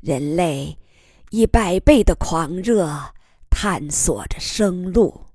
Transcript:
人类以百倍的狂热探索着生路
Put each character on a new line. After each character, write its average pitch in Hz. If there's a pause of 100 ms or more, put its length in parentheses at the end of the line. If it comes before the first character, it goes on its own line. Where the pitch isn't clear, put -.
人 143
类 151 (500)
以 220
百 190
倍 285
的 170
狂 165
热 175 (380)
探 175
索 -
着 -
生 185
路 196